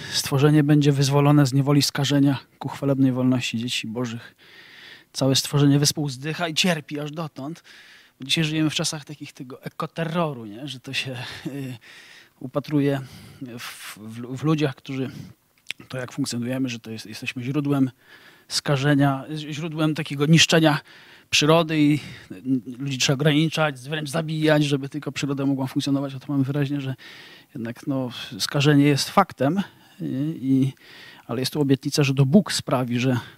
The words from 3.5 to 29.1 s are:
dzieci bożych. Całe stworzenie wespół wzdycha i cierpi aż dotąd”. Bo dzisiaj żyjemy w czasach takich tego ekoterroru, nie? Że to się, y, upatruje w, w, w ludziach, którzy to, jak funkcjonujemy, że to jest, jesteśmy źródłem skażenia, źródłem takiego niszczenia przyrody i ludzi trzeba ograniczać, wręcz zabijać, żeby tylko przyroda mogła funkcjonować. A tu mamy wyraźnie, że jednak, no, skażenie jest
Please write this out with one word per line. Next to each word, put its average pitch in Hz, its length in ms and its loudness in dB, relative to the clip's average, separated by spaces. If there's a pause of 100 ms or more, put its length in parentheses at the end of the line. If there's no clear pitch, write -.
dzieci 120 280 -6
bożych. 117 480 -8 (800)
Całe 135 240 2
stworzenie 143 420 4
wespół 147 280 0
wzdycha 151 420 -6
i 160 60 -8
cierpi 151 460 -2
aż 147 100 -8
dotąd”. 156 520 -10 (580)
Bo 135 60 -14
dzisiaj 160 180 0
żyjemy 156 260 0
w - 40 -6
czasach 156 300 -6
takich 147 280 -16
tego 131 300 -16
ekoterroru, 160 840 -4
nie? 110 240 -12
Że 135 120 -14
to 135 120 -14
się, 131 240 -6 (300)
y, 135 300 -8 (640)
upatruje 139 600 -2 (580)
w, - 400 -16
w, 117 380 -12
w 123 80 -6
ludziach, 151 300 0
którzy 131 360 -8 (800)
to, 131 100 -10
jak 123 140 -10
funkcjonujemy, 127 560 -4
że 117 100 -8
to 110 120 -16
jest, 110 160 -12
jesteśmy 120 360 -10
źródłem 139 480 0 (580)
skażenia, 139 760 2 (260)
źródłem 156 440 -2
takiego 147 320 -4
niszczenia 160 520 6 (520)
przyrody 160 500 4
i 147 200 4 (800)
ludzi 139 200 -6
trzeba 143 160 2
ograniczać, 151 640 0
wręcz 151 280 -8
zabijać, 156 560 2
żeby 139 240 -2
tylko 147 240 -8
przyroda 135 340 -2
mogła 135 200 0
funkcjonować. 139 480 -2
A 127 60 -12
tu - 120 -8
mamy 139 120 2
wyraźnie, 143 360 -2
że 135 140 -6 (600)
jednak, 117 320 -10
no, 131 240 -2 (280)
skażenie 143 460 4
jest 143 260 2